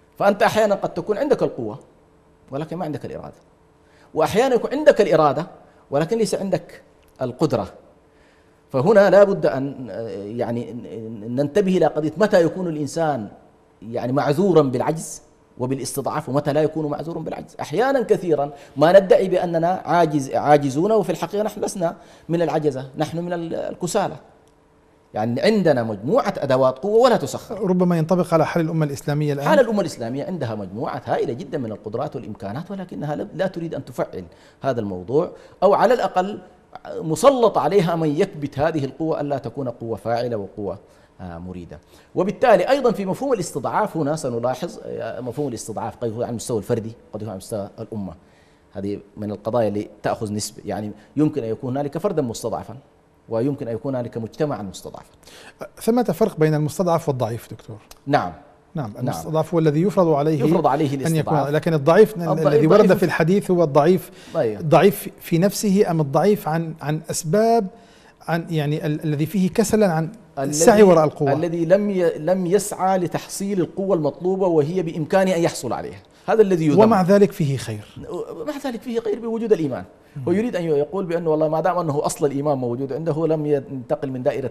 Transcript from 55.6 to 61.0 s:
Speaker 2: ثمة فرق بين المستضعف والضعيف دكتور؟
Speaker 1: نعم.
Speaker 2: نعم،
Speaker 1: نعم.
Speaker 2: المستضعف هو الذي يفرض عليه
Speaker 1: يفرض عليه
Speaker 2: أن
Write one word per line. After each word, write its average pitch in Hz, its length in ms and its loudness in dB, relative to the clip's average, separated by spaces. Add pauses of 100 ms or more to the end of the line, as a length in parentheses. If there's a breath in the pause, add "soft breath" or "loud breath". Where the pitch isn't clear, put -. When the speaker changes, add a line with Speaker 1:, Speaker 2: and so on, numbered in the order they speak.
Speaker 2:
ثمة 240 220 2
فرق 202 360 0
بين 156 160 4
المستضعف 160 540 0
والضعيف 120 420 -4
دكتور؟ 113 260 -16 (300)
Speaker 1:
نعم. 120 260 0 (440)
Speaker 2:
نعم، 117 160 -6
Speaker 1:
نعم. 120 100 -10
Speaker 2:
المستضعف 151 520 -4
هو 165 40 4
الذي 160 240 4
يفرض 190 260 2
عليه 151 360 2
Speaker 1:
يفرض 160 220 4
عليه 139 280 2
Speaker 2:
أن 139 60 -4